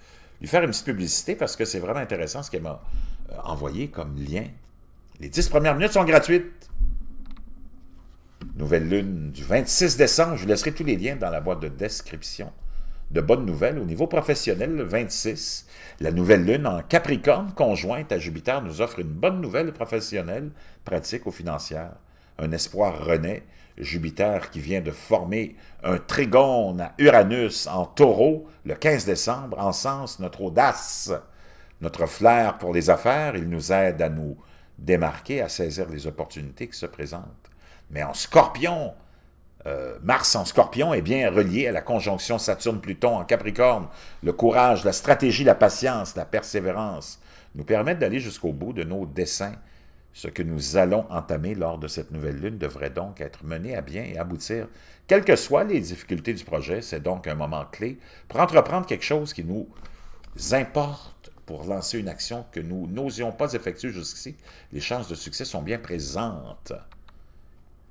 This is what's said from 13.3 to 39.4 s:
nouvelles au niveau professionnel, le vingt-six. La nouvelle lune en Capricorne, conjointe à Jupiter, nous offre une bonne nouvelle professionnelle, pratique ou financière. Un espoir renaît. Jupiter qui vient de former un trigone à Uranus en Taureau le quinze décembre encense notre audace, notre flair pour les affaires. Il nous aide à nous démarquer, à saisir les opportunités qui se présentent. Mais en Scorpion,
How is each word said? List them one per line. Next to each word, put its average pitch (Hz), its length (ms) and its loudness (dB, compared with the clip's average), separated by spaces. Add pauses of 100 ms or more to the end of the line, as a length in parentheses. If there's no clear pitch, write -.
nouvelles 101 340 0
au 107 60 -4
niveau 85 200 -2
professionnel, 147 720 0
le 147 80 -4
vingt-six. 107 800 -4 (340)
La 78 120 -2
nouvelle 90 340 6
lune 135 220 2
en 87 160 -2
Capricorne, 160 720 2
conjointe 117 580 0
à 92 80 0
Jupiter, 85 420 -4
nous 85 200 -6
offre 120 180 -2
une 85 80 -6
bonne 156 340 0
nouvelle 147 320 -4
professionnelle, 107 800 -6 (340)
pratique 90 400 -4
ou 98 60 -6
financière. 80 640 -8 (440)
Un 80 140 -2
espoir 85 520 0
renaît. 82 400 0 (340)
Jupiter 82 720 -2
qui - 80 -8
vient 87 220 -2
de 78 100 -4
former 101 640 0 (260)
un 90 160 0
trigone 120 840 4
à 85 160 -8
Uranus 120 680 6
en 87 180 -2
Taureau 139 640 6 (180)
le - 100 -4
quinze 143 300 2
décembre 113 540 -2
encense 127 600 -4
notre 92 220 -8
audace, 98 720 0 (680)
notre 82 260 -4
flair 110 520 4
pour 87 160 -4
les 85 160 4
affaires. 131 480 4
Il 85 120 -4
nous 82 220 -2
aide 92 300 4
à 80 80 2
nous 78 280 -6 (400)
démarquer, 82 640 0
à 98 60 -2
saisir 82 420 -4
les 73 160 -10
opportunités 76 600 -10
qui - 100 -16
se - 80 -10
présentent. 82 640 -14 (400)
Mais 73 140 -6
en 69 100 -6
Scorpion, 151 800 4 (720)